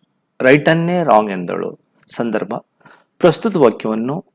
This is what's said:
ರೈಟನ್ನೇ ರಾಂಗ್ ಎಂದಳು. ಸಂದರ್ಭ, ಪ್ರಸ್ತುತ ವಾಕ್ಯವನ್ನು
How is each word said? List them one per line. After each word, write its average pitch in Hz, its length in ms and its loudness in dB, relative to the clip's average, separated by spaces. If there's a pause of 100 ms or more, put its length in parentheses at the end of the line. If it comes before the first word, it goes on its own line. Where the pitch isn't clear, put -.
(400)
ರೈಟನ್ನೇ 165 640 2
ರಾಂಗ್ 107 260 2
ಎಂದಳು. 90 480 -8 (280)
ಸಂದರ್ಭ, 107 480 -6 (640)
ಪ್ರಸ್ತುತ 180 380 0
ವಾಕ್ಯವನ್ನು 117 680 0 (100)